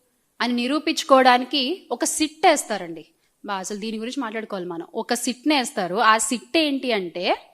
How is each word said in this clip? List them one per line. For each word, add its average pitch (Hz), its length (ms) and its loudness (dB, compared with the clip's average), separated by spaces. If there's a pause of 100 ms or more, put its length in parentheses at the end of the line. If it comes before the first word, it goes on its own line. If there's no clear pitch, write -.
(420)
అని 240 120 0
నిరూపించుకోవడానికి 262 1400 2
ఒక 240 120 -4
సిట్ 311 440 0
వేస్తారండి. 180 580 0 (400)
బా, 202 100 -6
అసలు 190 220 -8
దీని 220 200 -6
గురించి 254 240 -8
మాట్లాడుకోవాలి 214 440 -8
మనం. 170 280 -10
ఒక 226 200 -4
సిట్‌ని 254 420 -2
వేస్తారు. 202 400 -2
ఆ 220 220 6
సిట్ 226 400 -2
ఏంటి 277 340 0
అంటే, 190 460 -2 (160)